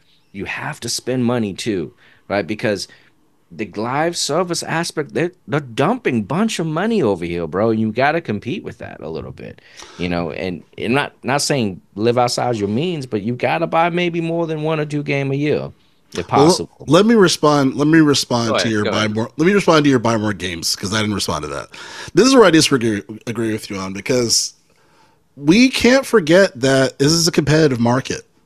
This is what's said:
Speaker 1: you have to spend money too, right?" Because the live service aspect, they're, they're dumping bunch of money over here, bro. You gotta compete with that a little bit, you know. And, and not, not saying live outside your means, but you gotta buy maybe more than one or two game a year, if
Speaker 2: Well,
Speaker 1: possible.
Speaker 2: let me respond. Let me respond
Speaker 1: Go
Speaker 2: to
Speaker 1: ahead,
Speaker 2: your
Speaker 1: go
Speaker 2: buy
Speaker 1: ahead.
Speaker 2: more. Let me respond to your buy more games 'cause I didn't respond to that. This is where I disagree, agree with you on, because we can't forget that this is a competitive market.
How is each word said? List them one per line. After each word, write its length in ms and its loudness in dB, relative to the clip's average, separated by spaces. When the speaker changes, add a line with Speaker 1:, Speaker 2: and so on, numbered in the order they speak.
Speaker 1:
you 140 -12
have 340 -10
to 80 -10
spend 360 -4
money 280 -2
too, 400 -6
right?" 180 -2
Because 420 -4
the 140 -8
live 380 -2
service 480 -4
aspect, 520 -6
they're, 180 -2
they're 140 -2
dumping 600 -2
bunch 360 -2
of 80 -2
money 340 -2
over 240 0
here, 220 -4
bro. 240 0
You 220 0
gotta 280 0
compete 420 -6
with 160 -14
that 220 -16
a 80 -12
little 240 -10
bit, 300 -18
you 80 -4
know. 240 -4
And, 320 -8
and 160 -4
not, 300 -2
not 180 -2
saying 400 -2
live 240 0
outside 380 0
your 120 -2
means, 380 -4
but 160 -6
you 120 -4
gotta 320 -2
buy 220 2
maybe 320 -2
more 260 -4
than 160 -6
one 180 -2
or 40 -2
two 180 -4
game 300 -2
a 20 -2
year, 380 -2
if 180 -8
Speaker 2:
Well, 160 6
Speaker 1:
possible. 420 0
Speaker 2:
let 180 6
me 80 6
respond. 640 4
Let 120 0
me 120 6
respond 500 2
Speaker 1:
Go 80 0
Speaker 2:
to 60 2
Speaker 1:
ahead, 80 0
Speaker 2:
your 120 0
Speaker 1:
go 60 -2
Speaker 2:
buy 80 -2
Speaker 1:
ahead. 160 -2
Speaker 2:
more. 240 -4
Let 80 2
me 80 4
respond 300 4
to 60 4
your 80 4
buy 200 0
more 160 -2
games 420 -6
'cause 160 -6
I 80 0
didn't 140 -2
respond 300 -4
to 40 -6
that. 200 -8
This 160 6
is 60 4
where 100 10
I 60 6
disagree, 520 2
agree 260 -4
with 180 -8
you 60 -8
on, 180 -8
because 580 -2
we 340 4
can't 340 4
forget 560 4
that 380 2
this 140 4
is 160 2
a 40 0
competitive 480 2
market. 420 0